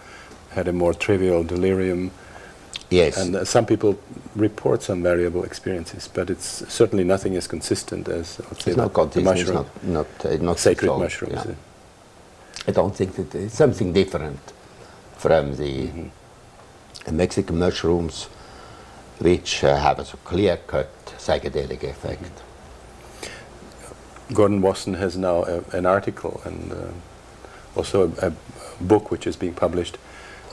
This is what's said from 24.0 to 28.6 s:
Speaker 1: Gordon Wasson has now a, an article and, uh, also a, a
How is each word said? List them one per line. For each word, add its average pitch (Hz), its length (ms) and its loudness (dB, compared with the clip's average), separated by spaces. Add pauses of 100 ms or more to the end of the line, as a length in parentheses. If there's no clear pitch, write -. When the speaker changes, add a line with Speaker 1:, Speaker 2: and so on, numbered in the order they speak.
Speaker 1:
Gordon 104 280 6
Wasson 95 340 2
has 90 220 -2
now 90 280 2
a, 87 180 -2 (100)
an 90 140 -2
article 95 580 0
and, 85 280 -10
uh, 87 140 -10 (880)
also 90 440 2
a, 95 80 2
a 82 40 0 (480)